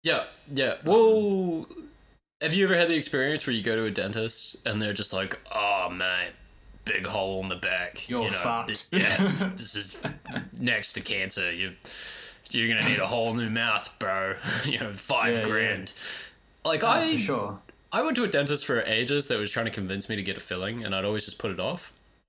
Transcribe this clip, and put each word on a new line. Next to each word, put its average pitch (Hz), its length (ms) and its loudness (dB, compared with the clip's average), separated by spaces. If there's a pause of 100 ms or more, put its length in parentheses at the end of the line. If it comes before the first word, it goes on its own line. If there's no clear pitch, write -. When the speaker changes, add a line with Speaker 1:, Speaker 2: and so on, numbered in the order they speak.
Speaker 1:
Yeah, 160 200 2 (300)
yeah. 131 200 2
Speaker 2:
Um, - 100 -10
Speaker 1:
Well, 196 840 6 (720)
have 156 140 0
you 196 100 6
ever 185 120 6
had 170 120 6
the 165 80 4
experience 143 500 0
where 127 100 0
you 107 60 -2
go 113 140 2
to 113 100 2
a 107 40 0
dentist 104 760 -4
and 107 140 0
they're 104 120 0
just 101 200 -4
like, 95 260 -2 (120)
"Oh, 101 400 0
mate, 90 420 -2 (520)
big 101 220 -2
hole 95 360 -2
in 95 60 -4
the 90 80 -4
back. 90 520 -4
Speaker 2:
You're 120 160 0
Speaker 1:
You 104 60 0
know, 95 80 -2
Speaker 2:
fucked. 110 300 -2
Speaker 1:
th-, - 340 -2
yeah, - 140 4 (360)
Speaker 2:
<laughs> - 40 -10
Speaker 1:
this - 180 -4
is - 240 -6 (640)
next 117 340 0
to 101 60 -4
cancer. 95 520 -2
You, 90 220 -6 (760)
you're 117 180 2
gonna 110 200 2
need 104 120 2
a 95 60 0
whole 113 280 0
new 117 160 0
mouth, 113 480 0
bro. 95 360 0 (160)
<laughs> 117 140 0
You 135 140 0
know, 107 140 -4
five 113 420 0
Speaker 2:
Yeah, 113 60 2
yeah. 110 80 0
Speaker 1:
grand." 101 440 0 (720)
Like, 160 200 0
Speaker 2:
Oh, 226 40 4
Speaker 1:
I, 320 260 4
Speaker 2:
for 277 60 0
sure. 110 380 -2 (340)
Speaker 1:
I 220 100 2
went 302 140 2
to 240 80 2
a 208 40 0
dentist 143 380 2
for 120 160 2
ages 123 460 2
that 120 100 2
was 104 120 0
trying 113 160 0
to 113 60 -2
convince 98 360 -4
me 110 80 -2
to 101 60 -4
get 95 140 -4
a - 40 -10
filling, 104 440 -6
and 98 100 -4
I'd 95 100 0
always 104 200 0
just - 140 -10
put 107 120 -4
it 87 100 -6
off. 135 320 -4 (360)